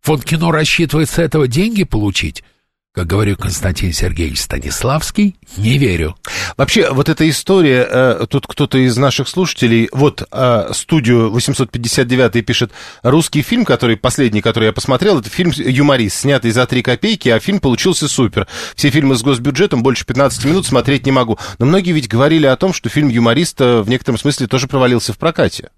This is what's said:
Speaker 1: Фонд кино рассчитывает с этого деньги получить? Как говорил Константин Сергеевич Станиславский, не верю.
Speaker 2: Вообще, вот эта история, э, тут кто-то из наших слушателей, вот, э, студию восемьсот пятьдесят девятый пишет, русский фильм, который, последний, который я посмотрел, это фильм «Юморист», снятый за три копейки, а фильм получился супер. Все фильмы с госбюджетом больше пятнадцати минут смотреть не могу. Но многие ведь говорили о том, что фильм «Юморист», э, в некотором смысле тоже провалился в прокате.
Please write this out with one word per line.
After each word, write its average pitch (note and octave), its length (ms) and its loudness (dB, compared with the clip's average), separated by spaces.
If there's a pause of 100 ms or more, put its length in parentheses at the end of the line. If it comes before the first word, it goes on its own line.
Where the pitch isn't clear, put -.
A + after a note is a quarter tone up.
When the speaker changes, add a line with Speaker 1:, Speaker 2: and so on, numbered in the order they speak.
Speaker 1:
Фонд D3+ 220 -2
кино E3 260 0
рассчитывает D#3 580 0
с - 100 -2
этого D#3 300 2
деньги F#3+ 360 0
получить? G2+ 600 -4 (520)
Как F2 120 -4
говорил G2+ 280 0
Константин F2+ 560 -4
Сергеевич D#2+ 480 -2
Станиславский, C3+ 960 -2 (220)
не A2+ 180 2
верю. E2+ 400 0 (400)
Speaker 2:
Вообще, E3+ 340 2
вот C#3 200 0
эта D#3+ 180 2
история, D#3 580 2
э, A#2+ 400 2
тут - 200 -2
кто-то - 320 -2
из B2 180 4
наших C3+ 320 0
слушателей, A#2+ 640 0
вот, C3+ 400 0
э, B2 400 0
студию A#2 580 2
восемьсот A#2 400 -2
пятьдесят A#2+ 380 -2
девятый A#2+ 320 2
пишет, A#2 320 -2 (300)
русский D3+ 400 2
фильм, A#3+ 240 0
который, A#2 320 0
последний, A#2+ 420 0
который A2 240 0
я G#2+ 80 2
посмотрел, D#3+ 460 0
это A2 100 -6
фильм F3 260 -2
«Юморист», C3 640 0
снятый C3 360 0
за B2 120 2
три B2 160 -2
копейки, C3 480 -2
а A2+ 100 4
фильм F#3+ 220 -2
получился D3 480 0
супер. G#2+ 400 -2 (260)
Все D3 140 0
фильмы C3+ 280 2
с A2 60 -4
госбюджетом C3 600 0
больше C3 240 0
пятнадцати C3 400 0
минут F3 180 0
смотреть B2 400 0
не C3+ 80 0
могу. A#2+ 260 0 (200)
Но A#2+ 80 0
многие F3+ 260 2
ведь C#3+ 160 -2
говорили D3 380 4
о C3 100 4
том, F#3+ 160 -2
что - 160 -6
фильм D3 220 0
«Юморист», A#2 500 0
э, A#2+ 220 4
в G2+ 80 -4
некотором C3 280 -2
смысле C#3+ 280 -2
тоже C3 220 -2
провалился B2 440 0
в - 60 -10
прокате. D#3 600 -2